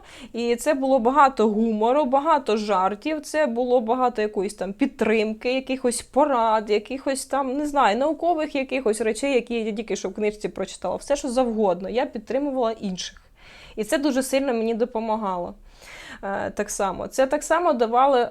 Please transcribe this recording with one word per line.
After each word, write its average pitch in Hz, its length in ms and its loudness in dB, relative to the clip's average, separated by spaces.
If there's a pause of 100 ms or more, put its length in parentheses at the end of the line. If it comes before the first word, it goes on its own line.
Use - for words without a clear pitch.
(340)
І 233 220 0
це 294 180 0
було 269 260 2
багато 262 500 4
гумору, 226 560 2
багато 269 520 2
жартів, 208 640 0
це 302 240 0
було 247 360 2
багато 247 400 0
якоїсь 208 320 -2
там 190 200 -6
підтримки, 220 800 0
якихось 262 480 -2
порад, 226 680 2
якихось 262 560 -2
там, 269 320 -2
не 294 100 -2
знаю, 233 300 4
наукових 311 580 0
якихось 262 460 -2
речей, 226 320 -2
які 233 200 0
я 226 180 -2
тільки 208 240 -4
що 190 140 -6
в 190 40 -10
книжці 208 360 -4
прочитала. - 460 -6
Все, - 200 -2
що 285 140 -6
завгодно. 214 600 0
Я 240 160 0
підтримувала 254 640 -4
інших. 196 500 -8 (540)
І - 80 -4
це - 140 0
дуже 262 260 2
сильно 269 300 0
мені 226 200 0
допомагало. 214 800 -2 (720)
Е, 202 260 -4
так 208 200 -4
само. 190 380 -4
Це 262 200 2
так 294 160 -2
само 330 300 2
давало, 240 580 4